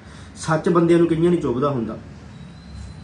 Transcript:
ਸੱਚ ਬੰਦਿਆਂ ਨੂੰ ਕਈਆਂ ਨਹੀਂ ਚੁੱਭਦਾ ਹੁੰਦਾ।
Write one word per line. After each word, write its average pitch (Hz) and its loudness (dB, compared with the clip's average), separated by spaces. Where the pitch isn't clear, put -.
ਸੱਚ 156 0
ਬੰਦਿਆਂ 170 4
ਨੂੰ 170 4
ਕਈਆਂ 165 2
ਨਹੀਂ 170 2
ਚੁੱਭਦਾ 131 0
ਹੁੰਦਾ। 113 -4